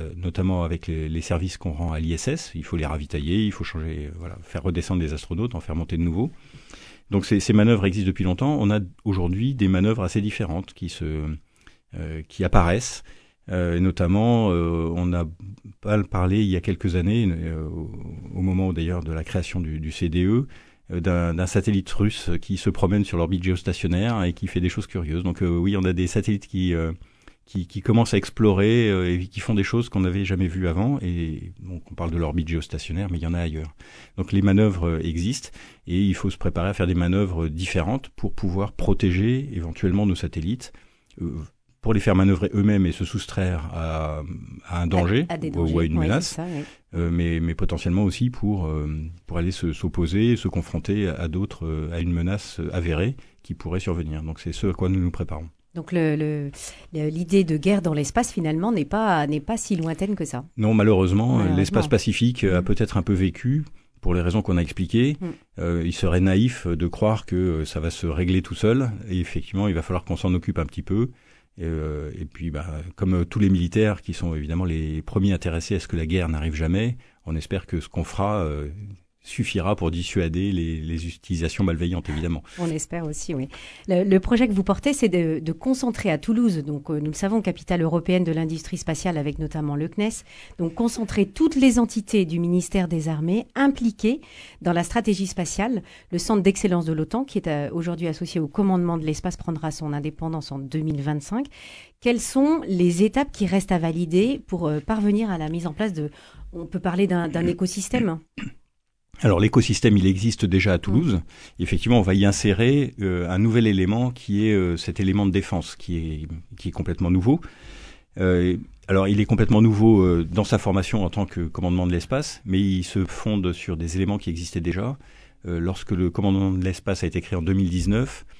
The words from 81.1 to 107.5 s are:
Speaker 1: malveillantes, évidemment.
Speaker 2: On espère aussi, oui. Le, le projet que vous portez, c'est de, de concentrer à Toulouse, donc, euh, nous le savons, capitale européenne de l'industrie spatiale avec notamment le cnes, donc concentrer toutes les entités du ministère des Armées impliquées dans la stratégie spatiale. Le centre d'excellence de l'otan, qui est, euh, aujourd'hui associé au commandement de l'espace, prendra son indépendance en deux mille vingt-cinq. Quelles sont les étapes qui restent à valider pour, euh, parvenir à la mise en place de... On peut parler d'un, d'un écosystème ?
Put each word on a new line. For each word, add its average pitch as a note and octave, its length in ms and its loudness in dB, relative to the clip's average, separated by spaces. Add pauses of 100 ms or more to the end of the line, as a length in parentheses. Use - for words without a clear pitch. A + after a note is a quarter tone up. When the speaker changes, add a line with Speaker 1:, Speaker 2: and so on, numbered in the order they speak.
Speaker 1:
malveillantes, E2+ 460 -2
évidemment. D#2 320 -4 (160)
Speaker 2:
On F3 100 -2
espère E3 380 -6
aussi, D3+ 280 -6
oui. C3+ 140 -4 (400)
Le, F#3 160 4
le F#3+ 160 6
projet A#3+ 260 4
que A3 60 -2
vous F#3+ 120 2
portez, G#3 280 0
c'est B3+ 160 2
de, E3 300 2
de D#3+ 140 -4
concentrer B3 580 -2
à D#3 80 2
Toulouse, A3 400 2
donc, D3 320 -6
euh, D3+ 100 0
nous D3+ 60 -2
le D3+ 80 -4
savons, G#3 260 0
capitale F3+ 400 -2
européenne E3+ 420 2
de E3 100 0
l'industrie D#3+ 440 -4
spatiale E3+ 400 -4
avec D3 220 -2
notamment D3+ 380 -4
le D#3 120 -2
cnes, G#3 220 -2 (480)
donc E3+ 160 -2
concentrer A3+ 500 0
toutes D#4 320 2
les B3+ 220 6
entités G#3+ 480 2
du E3 120 -2
ministère F3 480 2
des D#3+ 220 -2
Armées E3 460 0
impliquées C4 640 2 (400)
dans E3+ 140 0
la E3+ 100 2
stratégie G3 420 0
spatiale. F#3+ 560 -4 (300)
Le - 60 -2
centre G#3 240 2
d'excellence F3+ 420 2
de D#3+ 80 -2
l'otan, D#3 320 -2
qui C4+ 140 -6
est, F3 100 -4
euh, D3 240 -2
aujourd'hui E3+ 360 -4
associé E3 340 -4
au D3+ 40 -2
commandement F3 520 2
de D#3 80 -4
l'espace, D#3 320 -4
prendra D#3 320 -6
son D3+ 240 -6
indépendance D3+ 580 -6
en C#3 60 -8
deux C#3 220 -6
mille D#3 200 -4
vingt-cinq. D#3 460 -4 (560)
Quelles A#3+ 180 0
sont C#4+ 480 2
les F3 340 2
étapes C4 300 2
qui G3+ 140 -2
restent F#3 260 0
à F3 60 2
valider E3+ 680 2
pour, E3+ 220 -2
euh, D3+ 120 0
parvenir G#3 500 0
à F3 80 -2
la D#3 100 -4
mise E3+ 180 -6
en D#3 60 -4
place G3+ 220 -4
de... D3+ 160 -4 (420)
On E3+ 140 -10
peut F3+ 120 -8
parler F3+ 280 2
d'un, F3 220 0
d'un E3 180 0
écosystème ? F#3 720 -2 (1000)